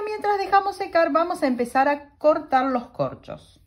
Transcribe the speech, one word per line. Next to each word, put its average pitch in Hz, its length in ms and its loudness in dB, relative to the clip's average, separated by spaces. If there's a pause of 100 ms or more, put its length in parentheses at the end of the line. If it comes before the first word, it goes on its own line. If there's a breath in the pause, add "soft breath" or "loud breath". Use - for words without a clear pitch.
mientras 415 320 -2
dejamos 392 380 0
secar, 330 340 0
vamos 330 320 0
a 294 40 2
empezar 254 420 0
a 285 280 -2
cortar 302 500 2
los 254 220 -4
corchos. - 800 -10